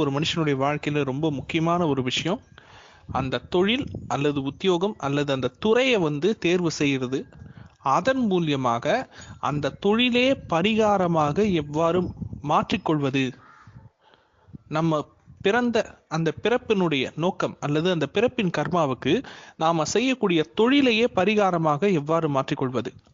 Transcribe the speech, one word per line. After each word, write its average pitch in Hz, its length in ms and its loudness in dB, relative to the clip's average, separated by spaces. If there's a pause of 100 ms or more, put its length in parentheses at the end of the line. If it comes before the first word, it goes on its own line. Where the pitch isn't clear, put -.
ஒரு 139 120 0
மனுஷனுடைய 151 480 0
வாழ்க்கையில 147 480 -2
ரொம்ப 151 160 -2 (120)
முக்கியமான 165 520 0
ஒரு 131 180 0
விஷயம். 180 320 -4 (760)
அந்த 131 200 -2 (140)
தொழில் 202 320 2 (300)
அல்லது 143 340 0
உத்தியோகம் 185 440 0 (140)
அல்லது 143 280 0
அந்த 127 140 -2 (140)
துறையை 240 420 4
வந்து 147 240 0 (140)
தேர்வு 175 340 2
செய்யறது, 135 420 0 (760)
அதன் 262 260 2 (100)
மூலியமாக 143 600 0 (560)
அந்த 143 240 -2 (120)
தொழிலே 240 400 2 (280)
பரிகாரமாக 185 920 2 (140)
எவ்வாறு 165 400 0 (500)
மாற்றிக்கொள்வது, 147 760 0 (1500)
நம்ம 156 240 0 (460)
பிறந்த 233 360 2 (340)
அந்த 160 180 0 (100)
பிறப்பினுடைய 185 640 0 (140)
நோக்கம் 175 320 -2 (100)
அல்லது 156 300 0
அந்த 175 120 -2 (100)
பிறப்பின் 226 400 0
கர்மாவுக்கு 156 560 0 (500)
நாம 160 300 2
செய்யக்கூடிய 208 520 2 (140)
தொழிலையே 240 480 4 (100)
பரிகாரமாக 185 760 2 (100)
எவ்வாறு 156 340 0
மாற்றிக்கொள்வது, 131 560 -2 (220)